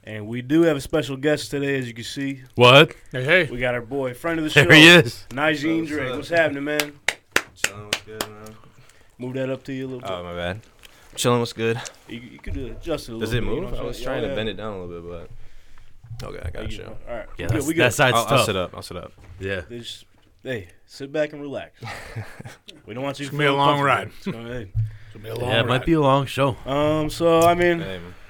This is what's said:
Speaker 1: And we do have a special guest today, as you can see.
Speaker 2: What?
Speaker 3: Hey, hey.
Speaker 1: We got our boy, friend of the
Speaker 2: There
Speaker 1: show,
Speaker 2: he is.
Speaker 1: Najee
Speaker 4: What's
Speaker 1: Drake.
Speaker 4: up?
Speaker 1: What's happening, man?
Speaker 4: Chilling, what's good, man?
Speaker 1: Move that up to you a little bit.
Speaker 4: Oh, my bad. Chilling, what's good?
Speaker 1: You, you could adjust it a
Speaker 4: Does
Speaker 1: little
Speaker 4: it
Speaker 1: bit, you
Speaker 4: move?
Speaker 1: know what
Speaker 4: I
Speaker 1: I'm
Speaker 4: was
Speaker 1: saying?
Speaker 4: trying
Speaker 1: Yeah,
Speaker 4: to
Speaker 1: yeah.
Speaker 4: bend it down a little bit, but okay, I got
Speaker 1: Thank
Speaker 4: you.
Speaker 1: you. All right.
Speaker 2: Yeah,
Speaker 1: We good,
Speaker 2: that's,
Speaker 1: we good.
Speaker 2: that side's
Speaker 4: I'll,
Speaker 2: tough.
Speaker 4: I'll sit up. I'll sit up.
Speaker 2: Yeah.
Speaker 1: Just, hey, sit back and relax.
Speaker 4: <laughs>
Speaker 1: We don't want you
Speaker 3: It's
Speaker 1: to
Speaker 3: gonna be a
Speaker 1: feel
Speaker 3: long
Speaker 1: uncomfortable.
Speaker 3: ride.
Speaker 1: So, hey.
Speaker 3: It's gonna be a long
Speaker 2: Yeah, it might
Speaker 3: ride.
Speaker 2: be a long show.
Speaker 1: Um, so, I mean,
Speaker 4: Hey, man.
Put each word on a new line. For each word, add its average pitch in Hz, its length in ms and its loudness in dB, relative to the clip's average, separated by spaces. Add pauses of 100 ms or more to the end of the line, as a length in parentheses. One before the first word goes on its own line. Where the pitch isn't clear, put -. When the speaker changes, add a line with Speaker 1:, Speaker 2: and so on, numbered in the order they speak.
Speaker 1:
And 107 240 -12
we 120 160 -8
do 151 200 4
have 160 140 4
a 139 40 -4
special 139 360 -2
guest 147 360 0
today, 139 260 -2
as 127 80 -4
you 117 80 -12
can 117 80 -12
see. 139 380 -6 (160)
Speaker 2:
What? 131 400 8 (160)
Speaker 3:
Hey, 127 100 -6
hey. 165 260 4
Speaker 1:
We 123 120 -8
got 123 160 0
our 120 60 -6
boy, 127 320 -4
friend 165 260 -4
of 156 40 -2
the 151 60 -2
Speaker 2:
There - 140 6
Speaker 1:
show, 170 100 8
Speaker 2:
he 156 140 12
is. 170 420 8
Speaker 1:
Najee 151 480 0
Speaker 4:
What's 160 120 -4
Speaker 1:
Drake. 135 200 -4
Speaker 4:
up? 127 60 -6
Speaker 1:
What's 143 120 -10
happening, 151 360 0
man? 147 340 -4 (560)
Speaker 4:
Chilling, 104 300 -6
what's 104 180 -6
good, 107 260 -10
man? 107 280 -18 (640)
Speaker 1:
Move 127 160 -10
that 131 140 -4
up 131 140 -8
to 135 100 -12
you 131 120 -8
a - 20 -10
little 127 140 -12
bit. 98 100 -10
Speaker 4:
Oh, 90 140 -8
my 87 100 -10
bad. 87 260 -6 (540)
Chilling, 120 240 0
what's 117 140 -4
good? 113 280 -2 (280)
Speaker 1:
You, 120 100 -12
you 120 220 -18
could - 160 -8
adjust 139 520 -8
it 113 60 -12
a 113 60 -10
Speaker 4:
Does 113 120 -2
Speaker 1:
little 127 60 0
Speaker 4:
it - 40 0
Speaker 1:
bit, - 20 -2
you 110 160 -2
Speaker 4:
move? - 20 -6
Speaker 1:
know 190 80 -8
what 123 80 -4
Speaker 4:
I - 20 -4
Speaker 1:
I'm 120 60 -6
Speaker 4:
was 120 120 -8
Speaker 1:
saying? 127 80 -8
Speaker 4:
trying 131 160 -4
Speaker 1:
Yeah, - 0 -
Speaker 4:
to 110 100 -4
Speaker 1:
yeah. - 20 -6
Speaker 4:
bend 110 140 -4
it 95 80 -6
down 107 160 -8
a 92 120 -10
little 85 180 -10
bit, 85 260 -12 (920)
but - 80 -10
okay, 98 120 -12
I 85 100 -8
got - 20 -10 (100)
Speaker 1:
Thank 113 100 -6
Speaker 4:
you. 110 60 -10
Speaker 1:
you. - 60 -14 (240)
All 120 80 -8
right. 107 100 -10 (120)
Speaker 2:
Yeah, - 80 -6
Speaker 1:
We - 0 -
good, - 40 -6
Speaker 2:
that's, 143 180 0
Speaker 1:
we 160 60 -2
good. 160 100 2
Speaker 2:
that 120 100 4
side's 127 220 4
Speaker 4:
I'll, 113 80 2
Speaker 2:
tough. 107 160 0
Speaker 4:
I'll 107 60 2
sit 101 100 -2
up. 90 180 -4
I'll 95 80 -14
sit 90 140 -12
up. - 160 -12 (260)
Speaker 2:
Yeah. 95 300 -6
Speaker 1:
Just, 117 360 -14 (380)
hey, 117 240 -8 (200)
sit 139 260 -16
back 151 200 -2
and 147 80 -14
relax. 123 460 -12
Speaker 4:
<laughs> 110 60 -10 (920)
Speaker 1:
We 104 80 -12
don't 127 100 -8
want 139 160 -6
you 143 60 -8
Speaker 3:
It's 131 40 -10
Speaker 1:
to 143 60 -6
Speaker 3:
gonna 147 60 2
be 147 40 4
a 139 40 6
Speaker 1:
feel 139 60 4
Speaker 3:
long 143 240 4
Speaker 1:
uncomfortable. 123 640 0
Speaker 3:
ride. 117 40 -10
Speaker 1:
So, 120 40 -8
hey. 113 200 -10
Speaker 3:
It's - 420 -6
gonna - 100 -16
be 110 40 -12
a 113 80 -8
long 120 140 -2
Speaker 2:
Yeah, 113 100 4
it 110 60 2
might - 120 2
Speaker 3:
ride. - 80 -2
Speaker 2:
be 165 60 4
a 160 80 4
long 139 260 4
show. 131 300 0 (100)
Speaker 1:
Um, 151 440 0
so, 165 320 4
I 175 120 6
mean, 175 260 4
Speaker 4:
Hey, 95 180 -8
man. 87 160 -14 (160)